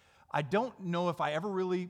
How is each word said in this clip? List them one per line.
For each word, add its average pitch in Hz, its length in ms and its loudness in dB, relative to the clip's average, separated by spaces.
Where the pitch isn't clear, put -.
I 151 120 2
don't 208 400 0
know 175 280 0
if 160 120 -2
I 147 100 2
ever 170 180 0
really 185 400 0